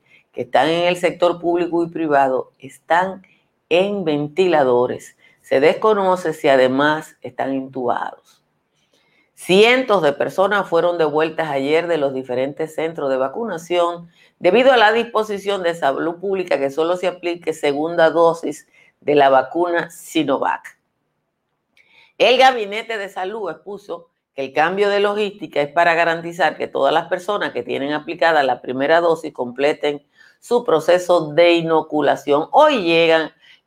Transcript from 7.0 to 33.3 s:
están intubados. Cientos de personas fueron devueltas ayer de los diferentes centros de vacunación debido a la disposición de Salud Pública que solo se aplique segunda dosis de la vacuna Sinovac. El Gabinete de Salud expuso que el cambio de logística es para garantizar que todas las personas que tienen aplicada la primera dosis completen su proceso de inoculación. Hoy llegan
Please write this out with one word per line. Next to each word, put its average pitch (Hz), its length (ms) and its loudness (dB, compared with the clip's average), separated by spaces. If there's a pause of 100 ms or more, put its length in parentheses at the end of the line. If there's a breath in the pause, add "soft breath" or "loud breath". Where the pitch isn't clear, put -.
están 131 320 -8
intubados. 131 840 -8 (920)
Cientos 214 720 2
de 143 100 4
personas 190 560 -2
fueron 170 300 0
devueltas 156 500 0
ayer 147 380 0
de 170 100 0
los 139 160 -2
diferentes 131 600 -6
centros 156 340 -4
de 131 80 0
vacunación 170 880 -4 (300 soft breath)
debido 240 340 4
a 254 60 4
la 214 140 6
disposición 208 720 -4
de 170 100 0
Salud 156 440 -2
Pública 185 420 -4
que 135 100 -2
solo 160 260 -2
se 180 120 -4
aplique 175 440 -6
segunda 156 600 0
dosis 165 560 0 (320 soft breath)
de - 160 -2
la 139 140 6
vacuna 170 600 0
Sinovac. - 880 -4 (1400 soft breath)
El 240 180 4
Gabinete 226 640 0
de 196 100 -8
Salud 190 400 -8
expuso 170 600 -14 (260)
que 139 80 -8
el 131 100 -10
cambio 185 360 0
de 202 100 0
logística 202 600 -4
es 147 100 -2
para 170 260 2
garantizar 170 600 -2
que - 120 -6
todas 135 260 0
las 165 140 -2
personas 180 440 -4
que 120 120 -8
tienen 131 300 -6
aplicada 156 500 0
la 123 180 -2
primera 143 400 0
dosis 160 320 -2
completen 143 720 -4 (340 soft breath)
su - 240 -2
proceso 160 680 2
de 170 200 6
inoculación. 151 960 0
Hoy 277 320 4
llegan 165 480 2 (360 soft breath)